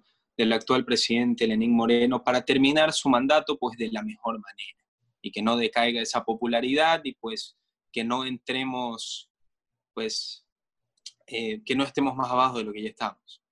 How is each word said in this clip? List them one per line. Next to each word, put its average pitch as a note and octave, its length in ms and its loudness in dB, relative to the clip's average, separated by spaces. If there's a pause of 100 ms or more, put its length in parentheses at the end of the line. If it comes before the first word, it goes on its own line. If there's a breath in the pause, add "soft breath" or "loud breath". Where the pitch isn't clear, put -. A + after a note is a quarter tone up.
(380)
del A2+ 160 4
actual B2 320 2
presidente A#2 640 2
Lenín A2 260 2
Moreno A#2+ 500 4
para B2 200 0
terminar C3+ 500 4
su - 160 0
mandato, C#3 480 4
pues, A#2+ 200 -4
de A2 140 -4
la G#2+ 120 -4
mejor A2 360 -6
manera - 400 -18 (420)
y G2+ 100 -8
que G#2+ 100 -6
no A2+ 160 2
decaiga A#2 440 0
esa A2+ 220 -4
popularidad B2 800 0
y, C3 100 -8
pues, - 420 -12 (360)
que A#2 120 -4
no B2+ 220 -2
entremos, B2+ 1040 -8 (640)
pues, - 520 -8 (840)
eh, A2 360 -6
que B2+ 120 -2
no C3+ 80 2
estemos C3+ 320 -2
más C3 140 -2
abajo B2+ 280 2
de A2 80 -4
lo G#2 80 -8
que G#2+ 100 -12
ya G#2+ 60 -6
estamos? - 520 -10 (100)